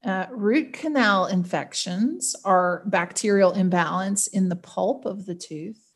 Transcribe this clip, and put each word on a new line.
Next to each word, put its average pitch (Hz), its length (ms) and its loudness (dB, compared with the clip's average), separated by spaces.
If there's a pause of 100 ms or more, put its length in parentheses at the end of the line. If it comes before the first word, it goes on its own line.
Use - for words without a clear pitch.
Uh, 185 280 -2
root 247 420 0
canal 220 540 2
infections 185 1160 -2
are 180 440 2
bacterial 190 640 2
imbalance 180 720 0
in 190 240 0
the 175 60 -2
pulp 185 500 -4
of 190 220 -8
the 175 80 -6
tooth. 175 600 -14